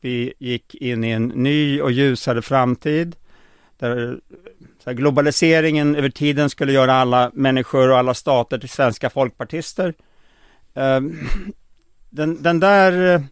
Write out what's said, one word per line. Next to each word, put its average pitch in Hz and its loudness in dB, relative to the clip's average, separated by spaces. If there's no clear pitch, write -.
vi 123 -6
gick 123 -8
in 120 -4
i 117 -2
en 113 -2
ny 143 0
och 139 0
ljusare 123 0
framtid. 151 -2
Där, 120 -6
så 123 -10
här, 127 -10
globaliseringen 147 2
över 139 0
tiden 147 -2
skulle 139 -4
göra 131 4
alla 123 2
människor 131 2
och 131 6
alla 127 0
stater 127 -2
till 123 -16
svenska 127 -2
folkpartister. 156 -6
Ehm, 135 -2
den, 151 -6
den 170 2
där, 185 4
eh, 165 2